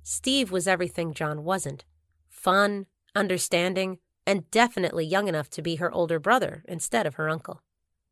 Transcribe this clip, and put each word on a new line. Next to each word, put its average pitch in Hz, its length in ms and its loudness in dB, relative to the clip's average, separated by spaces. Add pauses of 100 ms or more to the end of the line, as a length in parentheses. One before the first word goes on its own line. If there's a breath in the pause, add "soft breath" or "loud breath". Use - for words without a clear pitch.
Steve 262 480 0
was 180 160 0
everything 170 460 0
John 151 320 -4
wasn't. 165 400 -4 (420)
Fun, 196 600 2 (280)
understanding, 185 840 0 (260)
and 196 260 0
definitely 202 540 2
young 190 240 2
enough 156 220 -2
to - 100 -8
be 165 160 -4
her 170 160 -2
older 165 260 0
brother 214 480 0
instead 180 400 -2
of 147 80 -6
her 156 140 -2
uncle. 160 320 -8 (500)